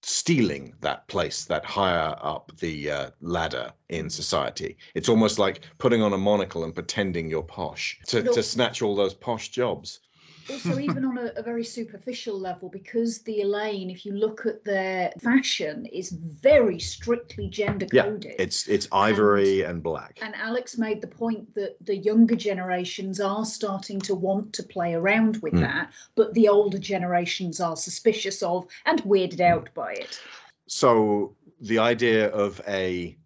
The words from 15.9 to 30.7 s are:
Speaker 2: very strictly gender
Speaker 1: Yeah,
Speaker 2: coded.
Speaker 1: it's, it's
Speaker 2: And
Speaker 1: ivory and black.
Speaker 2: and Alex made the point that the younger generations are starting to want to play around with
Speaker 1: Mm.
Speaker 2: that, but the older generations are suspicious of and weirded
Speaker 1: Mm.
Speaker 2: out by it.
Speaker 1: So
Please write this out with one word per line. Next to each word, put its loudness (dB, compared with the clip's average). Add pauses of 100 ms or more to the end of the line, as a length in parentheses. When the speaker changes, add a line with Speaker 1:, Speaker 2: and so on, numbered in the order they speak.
Speaker 2:
very 4
strictly -4
gender -2
Speaker 1:
Yeah, 8
Speaker 2:
coded. -6
Speaker 1:
it's, -4
it's 2
Speaker 2:
And -8
Speaker 1:
ivory 4
and -4
black. -6
Speaker 2:
and -10
Alex -6
made -2
the -10
point -6
that -6
the -2
younger 6
generations -4
are 0
starting -6
to -2
want -2
to -8
play -4
around 2
with -2
Speaker 1:
Mm. 4
Speaker 2:
that, -2 (220)
but 4
the 8
older 6
generations -2
are -2
suspicious -2
of -2 (160)
and 2
weirded 2
Speaker 1:
Mm. 6
Speaker 2:
out 0
by -6
it. -10 (480)
Speaker 1:
So 4 (260)